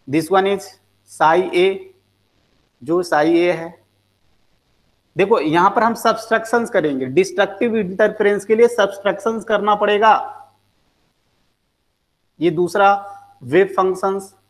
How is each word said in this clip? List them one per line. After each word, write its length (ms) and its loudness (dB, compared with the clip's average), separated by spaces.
this 220 0
one 140 2
is 160 -2
psi 340 2
A, 200 2
जो 200 -2
psi 220 0
A 280 2
है। 300 -12
देखो, 220 2
यहां 300 2
पर 140 0
हम 100 0
substructions 760 -2
करेंगे, 360 -2
Destructive 680 -2
interference 720 0
के 100 2
लिए 120 4
substructions 760 -2
करना 320 0
पड़ेगा। 640 0
ये 120 0
दूसरा 600 0
wave 320 2
functions, 480 -2